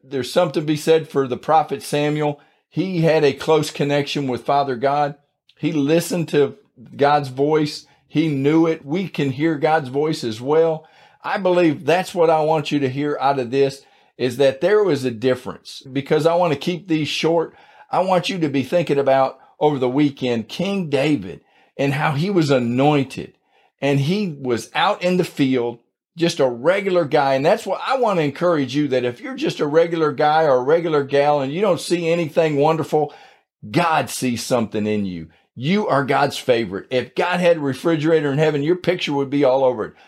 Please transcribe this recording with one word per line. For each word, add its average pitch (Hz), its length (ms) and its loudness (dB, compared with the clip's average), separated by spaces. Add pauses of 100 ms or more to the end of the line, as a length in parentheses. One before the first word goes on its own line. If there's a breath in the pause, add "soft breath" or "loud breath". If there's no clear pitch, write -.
there's 131 300 -6
something 165 300 0
to 151 40 -6
be 156 80 0
said 160 320 2
for 139 200 -2
the 120 100 -4
prophet 147 440 0
Samuel. 147 600 -2 (260 soft breath)
He 180 340 -4
had 156 220 4
a 143 80 6
close 156 400 0
connection 143 560 -2
with 120 180 -4
Father 139 300 0
God. 143 400 0 (420)
He 151 140 -2
listened 160 580 0
to 143 280 2 (400)
God's 143 320 2
voice. 147 560 0 (200 soft breath)
He 160 220 0
knew 151 400 2
it. 160 180 -4
We 165 220 -4
can 143 220 -2
hear 151 260 -2
God's 151 320 0
voice 151 380 -2
as 110 160 -6
well. 156 440 0 (380 soft breath)
I 185 140 -4
believe 180 480 2
that's 170 280 0
what 165 160 4
I 160 120 4
want 151 300 0
you 147 80 0
to 135 100 0
hear 143 320 -4
out 139 180 0
of 120 100 -4
this, 139 360 0 (320 soft breath)
is 123 200 -4
that 135 220 2
there 208 240 4
was 139 220 0
a 127 60 -2
difference. 117 800 -4
Because 139 360 -2
I 165 100 2
want 175 160 2
to 139 80 -2
keep 175 280 -6
these 156 200 -2
short, 160 480 -2 (340 loud breath)
I 156 120 0
want 185 260 0
you 190 120 -6
to 156 100 0
be 131 140 -2
thinking 156 360 0
about 135 400 2 (200 soft breath)
over 151 200 2
the 127 80 0
weekend, 127 600 0
King 190 400 -6
David 135 560 -2 (320 soft breath)
and 139 160 0
how 156 180 -2
he 151 180 -2
was 170 200 2
anointed. 131 880 0 (440)
And 143 180 2
he 170 400 -2
was 120 340 -4
out 180 300 0
in 180 140 2
the 175 60 2
field, 123 560 -2 (360)
just 165 240 -2
a 139 80 4
regular 175 580 0
guy. 139 280 2
And 135 120 0
that's 214 200 2
what 185 200 -6
I 240 120 -2
want 214 220 0
to 156 40 0
encourage 143 520 0
you, 147 140 0
that 127 140 0
if 123 160 -4
you're 254 160 -12
just 226 240 -4
a 170 60 0
regular 160 460 2
guy 151 320 2
or 139 140 4
a 123 60 0
regular 156 400 2
gal 143 380 2
and 135 100 -4
you 160 80 -6
don't 196 220 0
see 170 260 -2
anything 165 480 0
wonderful, 151 580 0 (560 loud breath)
God 151 400 0
sees 123 340 -4
something 110 440 -2
in 104 180 -2
you. 85 240 -10 (260 soft breath)
You 170 320 -2
are 135 180 2
God's 139 320 0
favorite. 110 540 -2
If 123 220 -2
God 180 260 -2
had 175 180 4
a 156 40 -6
refrigerator 151 720 0
in 135 60 -2
heaven, 151 260 0
your 170 140 0
picture 175 360 -2
would 139 160 -2
be 143 140 2
all 131 220 4
over 120 220 0
it. - 60 -16 (140 soft breath)